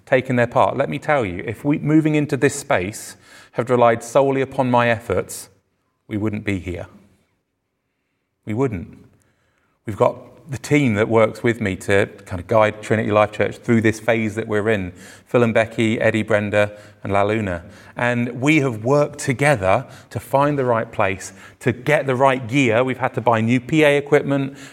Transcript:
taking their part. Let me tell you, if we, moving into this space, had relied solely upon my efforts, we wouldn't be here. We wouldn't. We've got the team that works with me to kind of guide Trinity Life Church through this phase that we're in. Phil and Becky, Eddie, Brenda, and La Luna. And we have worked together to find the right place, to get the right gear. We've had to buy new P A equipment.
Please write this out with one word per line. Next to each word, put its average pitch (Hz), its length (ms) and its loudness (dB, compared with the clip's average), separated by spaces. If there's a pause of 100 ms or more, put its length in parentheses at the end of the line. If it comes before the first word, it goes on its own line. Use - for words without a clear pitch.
taking 127 300 0
their 120 120 2
part. 120 280 2
Let 139 140 -2
me 147 100 -6
tell 143 260 0
you, 90 200 -8
if - 180 -10
we, 147 140 0
moving 151 380 2
into 147 200 -2
this 131 200 0
space, - 600 -6 (380)
had 123 160 -4
relied 117 340 4
solely 135 380 2
upon 131 280 -4
my 120 200 2
efforts, - 600 -4 (580)
we 107 100 -6
wouldn't 104 260 -4
be 101 160 -4
here. 85 280 -10 (1600)
We 110 80 -6
wouldn't. 120 440 -4 (880)
We've 104 100 -8
got 120 220 2 (300)
the 131 120 -10
team 143 340 0
that 104 160 0
works 110 320 2
with 117 180 0
me 98 160 -2
to 101 300 0 (220)
kind 92 120 -8
of 85 60 -12
guide 107 380 2
Trinity 113 280 -2
Life 104 200 4
Church - 260 -4
through 113 240 2
this 110 180 2
phase 113 360 -2
that 113 120 -6
we're 104 220 -2
in. 95 220 -2 (340)
Phil 123 160 2
and 117 140 2
Becky, 113 440 0
Eddie, 110 220 2
Brenda, 104 560 0 (260)
and 104 80 -6
La 101 120 2
Luna. 101 420 -2 (300)
And 120 440 -4
we 151 180 2
have 120 260 -2
worked 147 340 0
together 123 720 0 (220)
to - 80 -8
find 139 400 0
the 131 40 0
right 120 280 -2
place, 98 420 -2 (280)
to 123 100 0
get 147 340 0
the 131 100 0
right 131 320 2
gear. 120 360 2
We've 131 160 -4
had 131 160 -4
to 120 60 -4
buy 110 200 2
new 120 180 2
P 147 240 0
A 143 140 4
equipment. 139 580 0 (180)